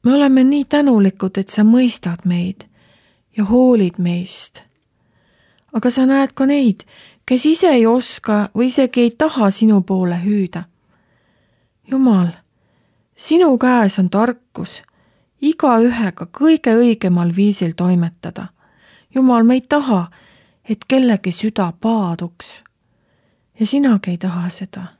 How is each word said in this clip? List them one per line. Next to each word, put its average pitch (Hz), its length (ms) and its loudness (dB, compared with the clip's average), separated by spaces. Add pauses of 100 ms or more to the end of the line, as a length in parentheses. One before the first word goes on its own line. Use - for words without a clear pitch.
Me 247 100 2
oleme 269 300 4
nii 277 220 0
tänulikud, 208 720 0
et 196 120 -6
sa 214 140 0
mõistad 226 640 0
meid 175 380 -4 (720)
ja 214 100 -2
hoolid 226 560 2
meist. 175 560 -6 (1120)
Aga 247 160 -2
sa 262 160 0
näed 269 300 0
ka 269 100 -2
neid, 269 380 0 (420)
kes 254 200 -2
ise 320 260 2
ei 233 160 4
oska 220 640 -2
või 240 160 -2
isegi 247 400 0
ei 233 100 0
taha 277 340 0
sinu 214 300 2
poole 180 440 -2
hüüda. 190 400 -4 (1200)
Jumal, 214 480 2 (800)
sinu 320 420 2
käes 240 420 0
on 180 100 0
tarkus 220 720 -4 (600)
igaühega 233 920 0
kõige 302 400 2
õigemal 185 600 0
viisil 196 440 0
toimetada. 180 680 -4 (680)
Jumal, 254 280 2
me 247 120 4
ei 254 60 -2
taha, 254 480 -2 (600)
et - 180 -6
kellegi 240 440 0
süda 190 500 -4
paaduks. 180 840 -6 (960)
Ja 220 80 0
sinagi 247 440 0
ei 175 60 -6
taha 175 320 -6
seda. 190 360 -14 (140)